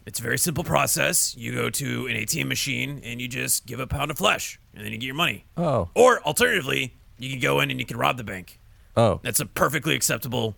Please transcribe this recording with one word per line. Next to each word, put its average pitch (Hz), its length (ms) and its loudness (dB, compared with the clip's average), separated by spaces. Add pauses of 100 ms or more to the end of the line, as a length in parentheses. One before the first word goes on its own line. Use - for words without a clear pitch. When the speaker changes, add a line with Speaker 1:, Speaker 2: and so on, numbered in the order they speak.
Speaker 1:
it's - 140 -6
a 113 40 -4
very 120 160 -2
simple 175 240 0
process. - 760 2
You 117 160 -8
go 120 160 -2
to 123 380 -4
an 117 100 -2
A 110 80 -4
T 151 160 -2
M 139 80 -2
machine 131 540 -4
and 120 180 -10
you 127 60 -4
just 127 380 -2
give 120 140 -10
a 131 80 -6
pound 143 240 -2
of 147 60 -8
flesh, - 420 0 (160)
and 104 80 -12
then 104 80 -8
you 113 60 -6
get 117 80 -6
your 131 100 -8
money. 147 300 -2 (120)
Speaker 2:
Oh. 135 380 2
Speaker 1:
Or 240 280 8
alternatively, 147 720 0 (240)
you 127 120 -8
can 131 100 -6
go 139 220 2
in 139 100 0
and 127 80 -4
you 127 60 -4
can 117 120 -8
rob 135 200 2
the 123 60 -8
bank. 95 360 -10 (380)
Speaker 2:
Oh. 107 260 6
Speaker 1:
That's - 160 0
a 131 60 -2
perfectly 147 500 0
acceptable 120 640 -2